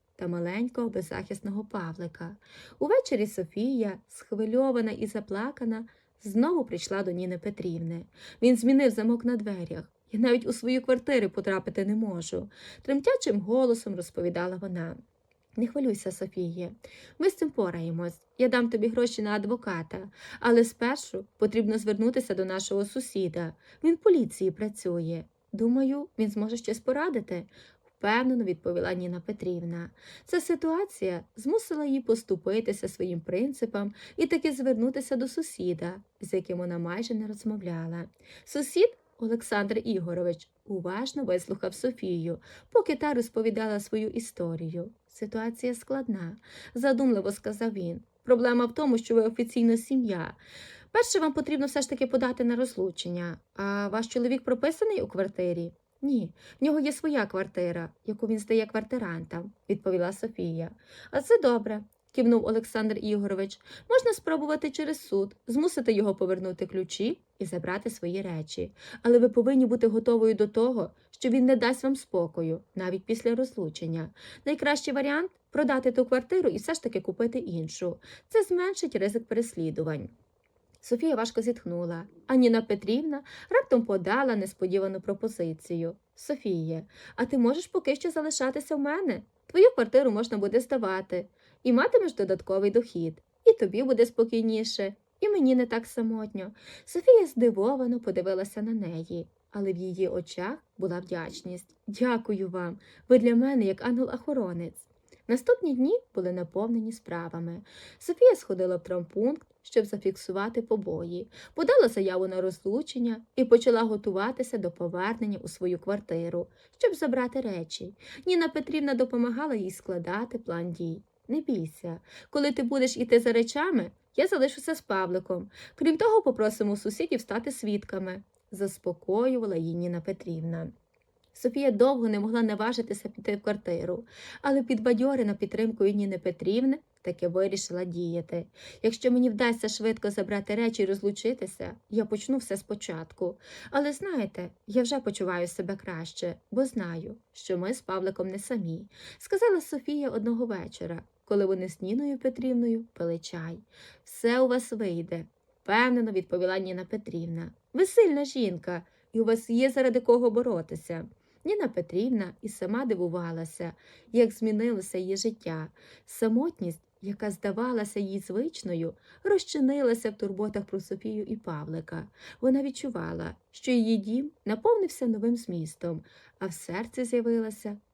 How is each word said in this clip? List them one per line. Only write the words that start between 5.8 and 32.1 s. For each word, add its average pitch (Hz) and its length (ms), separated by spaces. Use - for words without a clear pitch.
знову 247 420
прийшла 196 380
до 185 80
Ніни 180 260
Петрівни. 165 680
«Він 247 160
змінив 262 340
замок 233 340
на 247 100
дверях. 190 560
Я 214 80
навіть 240 280
у 254 60
свою 247 280
квартиру 254 480
потрапити 190 560
не 208 100
можу», 190 540
тремтячим 277 580
голосом 233 560
розповідала 175 600
вона. 175 400
«Не 226 120
хвилюйся, 233 440
Софіє, 180 600
ми 359 100
з - 60
цим 311 140
пораємось. 170 720
Я 254 100
дам 240 220
тобі 226 180
гроші 233 340
на 214 100
адвоката, 202 800
але 233 240
спершу 233 640
потрібно 214 400
звернутися 220 580
до 190 100
нашого 196 400
сусіда. 175 680
Він 330 120
в - 20
поліції 254 540
працює. 170 720
Думаю, 262 540
він 214 120
зможе 214 260
щось 226 220
порадити». 262 640
Впевнено 240 400
відповіла 180 500
Ніна 180 320
Петрівна. 170 640
Ця 359 160
ситуація 320 840
змусила 302 500
її 269 160
поступитися 208 840